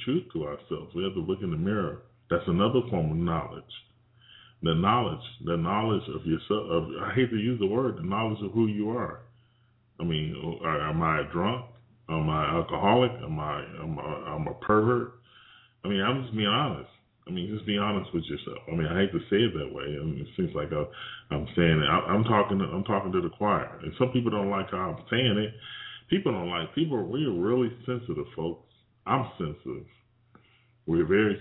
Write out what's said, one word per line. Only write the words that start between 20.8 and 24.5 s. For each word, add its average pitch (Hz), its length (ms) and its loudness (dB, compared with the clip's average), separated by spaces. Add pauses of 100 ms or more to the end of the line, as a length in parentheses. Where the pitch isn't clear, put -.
I'm 73 120 -4 (100)
saying 82 260 6
it. 71 80 2
I, 87 240 4
I'm 107 100 4
talking 104 340 4
to, 95 60 2
I'm 85 200 -2
talking 98 260 0
to 92 100 2
the 85 100 0
choir. 92 520 0
And 78 160 -6
some 127 120 4
people 117 200 0
don't 101 200 0